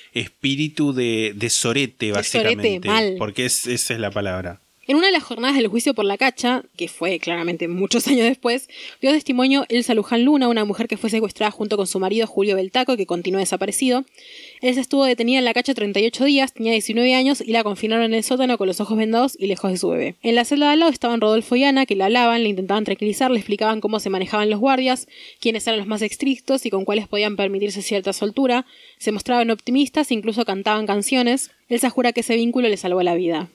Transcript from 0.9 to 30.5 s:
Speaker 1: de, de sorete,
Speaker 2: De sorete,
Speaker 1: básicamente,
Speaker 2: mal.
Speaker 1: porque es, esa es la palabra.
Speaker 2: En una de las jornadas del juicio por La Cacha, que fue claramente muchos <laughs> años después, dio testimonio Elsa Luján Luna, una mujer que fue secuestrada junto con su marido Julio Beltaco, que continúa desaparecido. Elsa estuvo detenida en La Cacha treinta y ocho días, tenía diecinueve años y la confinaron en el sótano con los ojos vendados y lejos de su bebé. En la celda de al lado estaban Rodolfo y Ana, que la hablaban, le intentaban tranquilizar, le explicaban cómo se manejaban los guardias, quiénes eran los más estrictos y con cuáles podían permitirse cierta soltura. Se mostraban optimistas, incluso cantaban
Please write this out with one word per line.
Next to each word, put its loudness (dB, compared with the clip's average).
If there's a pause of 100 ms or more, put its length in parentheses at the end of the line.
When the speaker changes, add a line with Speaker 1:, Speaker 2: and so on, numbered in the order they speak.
Speaker 1:
de, -2
de -4
sorete, -2
Speaker 2:
De 0
sorete, -2
Speaker 1:
básicamente, -6
Speaker 2:
mal. 2
Speaker 1:
porque -4
es, -4
esa -2
es -4
la -2
palabra. -6 (280)
Speaker 2:
En 2
una 4
de 4
las 2
jornadas -2
del 2
juicio 0
por -2
La -2
Cacha, 0 (140)
que -6
fue -4
claramente -4
muchos -2
<laughs> -
años 4
después, -2 (320)
dio 2
testimonio 2
Elsa 0
Luján 2
Luna, 4
una 2
mujer -2
que -8
fue -4
secuestrada -2
junto -4
con 0
su -4
marido 0
Julio 0
Beltaco, 0
que -2
continúa -2
desaparecido. 0 (560)
Elsa 0
estuvo 0
detenida 2
en 2
La 2
Cacha 0
treinta -2
y 4
ocho -2
días, 4
tenía -2
diecinueve 2
años 2
y -4
la 2
confinaron 0
en 0
el 0
sótano 0
con -2
los 0
ojos -2
vendados 2
y -2
lejos -2
de -2
su -2
bebé. -4
En 2
la 4
celda 2
de 4
al 4
lado 4
estaban -2
Rodolfo 2
y 4
Ana, 4
que 0
la 2
hablaban, 2
le 0
intentaban -2
tranquilizar, 0
le 2
explicaban -2
cómo -2
se -6
manejaban 0
los 0
guardias, 2 (320)
quiénes -2
eran 0
los -6
más -2
estrictos -2
y -6
con -2
cuáles -2
podían 0
permitirse -2
cierta -2
soltura. 0 (340)
Se -2
mostraban 0
optimistas, 0
incluso -2
cantaban 0